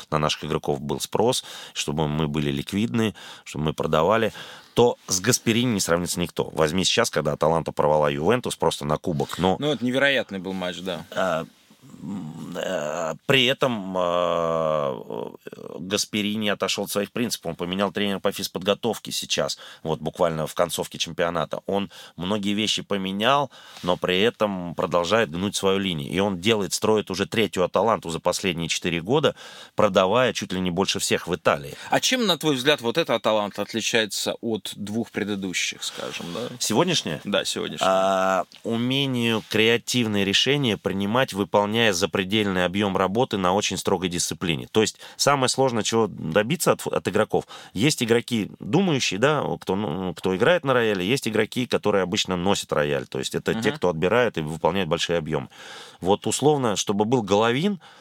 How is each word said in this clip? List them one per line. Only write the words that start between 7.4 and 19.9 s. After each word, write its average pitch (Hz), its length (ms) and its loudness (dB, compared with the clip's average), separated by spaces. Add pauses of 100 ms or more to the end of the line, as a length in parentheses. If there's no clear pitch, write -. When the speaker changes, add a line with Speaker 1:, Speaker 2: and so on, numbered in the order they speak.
Speaker 1:
порвала 76 380 4
Ювентус 85 460 0
просто 80 300 0
на 76 120 0
кубок, 71 400 -4
но 92 220 2
Speaker 2:
Ну, 143 80 -2
это 123 180 -2
невероятный 127 540 0
был 95 140 -6
матч, 90 260 -6
да. 90 320 -6
Speaker 1:
А, 82 340 0 (580)
м, 80 540 -10
э, 80 560 -4 (120)
при 135 200 4
этом, 117 520 0
э, 80 1300 0 (500)
Гасперини 104 720 -2
отошёл 98 360 -2
от 85 60 -6
своих 101 200 -2
принципов. 117 400 -4
Он 76 40 -8
поменял 92 360 -2
тренера 101 280 -2
по 101 120 0
физподготовке 98 800 -2
сейчас, - 460 -2 (260)
вот 78 160 -2